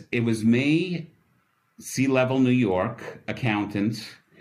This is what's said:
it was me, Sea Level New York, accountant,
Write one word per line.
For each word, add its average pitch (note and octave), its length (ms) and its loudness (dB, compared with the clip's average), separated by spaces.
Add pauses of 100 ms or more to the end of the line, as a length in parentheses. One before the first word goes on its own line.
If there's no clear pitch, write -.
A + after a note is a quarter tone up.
(120)
it A#2+ 120 0
was A2 200 0
me, D3+ 680 2 (680)
Sea - 260 -4
Level C3 320 2
New B2+ 120 4
York, A#2 760 0
accountant, G#2 880 -2 (240)